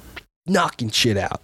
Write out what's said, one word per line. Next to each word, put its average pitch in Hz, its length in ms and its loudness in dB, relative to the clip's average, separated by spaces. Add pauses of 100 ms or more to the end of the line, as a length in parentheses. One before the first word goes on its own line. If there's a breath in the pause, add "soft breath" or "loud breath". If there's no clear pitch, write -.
(480 loud breath)
knocking 170 440 0
shit 110 260 2
out. - 260 -4